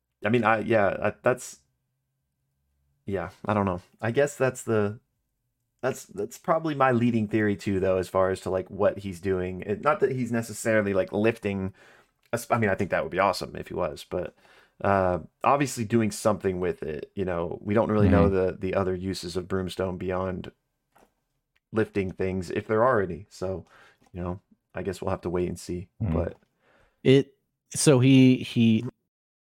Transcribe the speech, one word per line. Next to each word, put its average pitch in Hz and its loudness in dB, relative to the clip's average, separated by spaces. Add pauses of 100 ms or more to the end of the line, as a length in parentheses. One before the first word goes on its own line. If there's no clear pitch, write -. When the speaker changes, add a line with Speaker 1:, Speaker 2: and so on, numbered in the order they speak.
(260)
Speaker 1:
I 104 0
mean, 117 2
I, 110 4
yeah, 104 2
I, 101 0
that's, - -2 (1500)
yeah, 90 -6 (160)
I 104 0
don't 101 2
know. 90 -2 (200)
I 110 -2
guess 139 0
that's 127 -2
the, 107 0 (840)
that's, - -6
that's - -10
probably 160 -2
my 135 4
leading 117 2
theory 107 2
too, 98 -2
though, 92 2
as 90 -2
far 95 2
as 95 -4
to, - -6
like, 92 -2
what 95 0
he's 98 -10
doing. 92 -2
It, 101 -6
not 151 2
that 135 2
he's 123 -4
necessarily, 110 0
like, 92 0
lifting 101 -2 (600)
a 117 -4
sp-, - -2
I 120 2
mean, 107 2
I 95 2
think 95 -4
that 85 0
would 78 -6
be 85 -4
awesome 90 0
if - -10
he - -10
was, 82 -6
but, 90 -6 (480)
uh, 95 2 (240)
obviously 131 0
doing 107 2
something 95 -2
with 87 -4
it, 76 -10
you 98 -4
know, 85 -4
we 104 -4
don't 104 2
really 104 4
know 101 6
Speaker 2:
Mm-hmm. 95 0
Speaker 1:
the, 92 0
the 92 -4
other 92 0
uses 90 -8
of 90 -6
Broomstone 95 -4
beyond 92 -6 (1200)
lifting 101 -2
things, 92 -4
if - -4
there 110 2
are 123 2
any. 87 -6
So, 85 -8 (480)
you 90 -10
know, 90 -6 (340)
I 87 -8
guess 92 -6
we'll 95 -4
have 90 -4
to 90 -6
wait 87 -2
and 85 -10
see, 90 -10 (120)
Speaker 2:
Mm-hmm. 98 -2
Speaker 1:
but 85 -2 (640)
Speaker 2:
It, 135 4 (420)
so 139 6
he, 131 8
he, 113 2 (680)